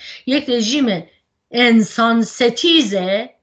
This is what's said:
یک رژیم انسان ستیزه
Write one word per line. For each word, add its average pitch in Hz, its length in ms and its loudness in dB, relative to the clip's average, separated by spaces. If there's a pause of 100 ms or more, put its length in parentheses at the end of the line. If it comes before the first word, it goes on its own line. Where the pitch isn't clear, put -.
(260)
یک 285 240 -2
رژیم 233 560 0 (440)
انسان 233 720 2
ستیزه 233 1080 0 (120)